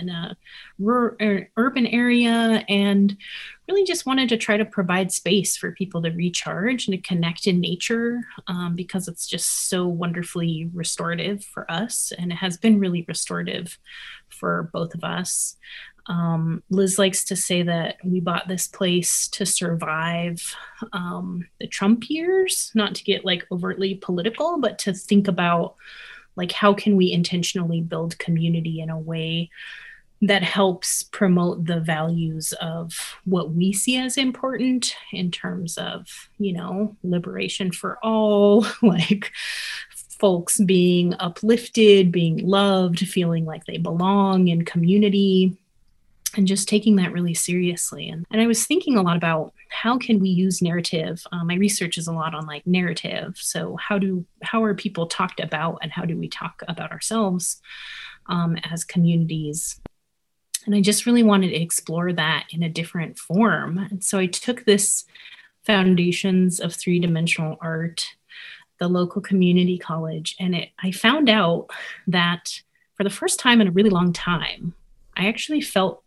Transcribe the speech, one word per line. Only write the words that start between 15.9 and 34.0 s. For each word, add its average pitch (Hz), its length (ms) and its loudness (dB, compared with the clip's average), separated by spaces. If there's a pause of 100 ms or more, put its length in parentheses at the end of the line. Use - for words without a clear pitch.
Um, 165 600 -2
Liz 190 300 2
likes 190 280 2
to 190 100 -4
say 180 260 0
that 170 400 -2
we 180 160 0
bought 175 300 -2
this 185 180 -4
place 180 600 -2
to - 180 -6
survive, 170 1120 -4 (360)
um, 180 540 -8 (140)
the - 80 -10
Trump 226 420 2
years, 370 640 0
not 214 220 0
to - 80 -14
get, 196 200 -2
like, 180 280 -2
overtly 185 420 -4
political, 226 640 -2
but 233 220 -2
to 196 120 -2
think 202 360 2
about, 175 480 0 (580)
like, 180 160 -6
how 202 240 4
can 202 220 2
we 180 160 4
intentionally 175 680 0
build 165 380 -4
community 165 600 -2
in 160 100 -8
a 160 80 -6
way 165 500 -4 (720)
that 196 200 4
helps 180 640 0
promote 175 600 2
the 170 120 -2
values 160 760 -4
of 165 720 -10
what 170 280 -2
we 180 200 2
see 247 240 -2
as 254 220 -4